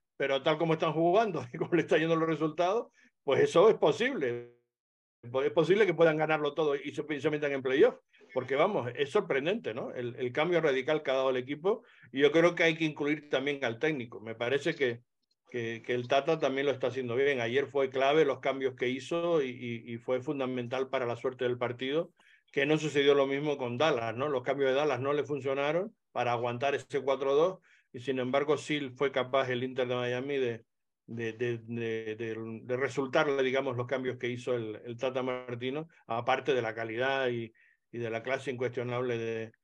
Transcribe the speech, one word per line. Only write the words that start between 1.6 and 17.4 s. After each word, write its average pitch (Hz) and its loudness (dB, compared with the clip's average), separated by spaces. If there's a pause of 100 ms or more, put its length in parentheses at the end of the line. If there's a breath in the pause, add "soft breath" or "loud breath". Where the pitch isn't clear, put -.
le 160 6
están 165 4
yendo 165 2
los 160 0
resultados, 170 0 (360 soft breath)
pues 135 4
eso 196 8
es 196 8
posible. 147 0 (680)
Es 131 0
posible 180 6
que 170 2
puedan 160 6
ganarlo 151 0
todo 147 0
y 139 -8
se, 147 -6
y 143 -4
se 151 0
metan 151 -2
en 135 -2
playoff, 143 4 (360 soft breath)
porque 127 -4
vamos, 143 0
es 143 -4
sorprendente, 160 -2
¿no? 208 -8
El, 123 -6
el 123 -4
cambio 160 2
radical 147 0
que 143 -4
ha 131 2
dado 135 2
el 131 0
equipo, 147 -4 (300 loud breath)
y 135 -2
yo 143 8
creo 170 6
que 170 0
hay 165 4
que 160 -2
incluir 147 -2
también 139 -2
al 113 -2
técnico. 135 -4
Me 113 -10
parece 139 -2
que, 123 -2 (480)
que, 113 -6
que 127 -2
el 123 -2
Tata 139 2
también 139 0
lo 135 2
está 123 -2
haciendo 120 -4
bien. 139 2